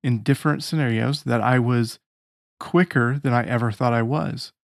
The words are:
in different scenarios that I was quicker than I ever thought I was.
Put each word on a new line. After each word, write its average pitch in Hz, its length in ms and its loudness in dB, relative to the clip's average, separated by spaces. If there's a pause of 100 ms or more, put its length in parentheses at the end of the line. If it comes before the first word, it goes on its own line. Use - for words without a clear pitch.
in 117 180 0
different 139 400 0
scenarios 127 600 -2
that 117 160 0
I 123 180 2
was 120 400 0 (600)
quicker 139 580 2
than 139 140 0
I 120 120 2
ever 117 280 0
thought 120 200 0
I 117 100 2
was. 139 500 -4 (100)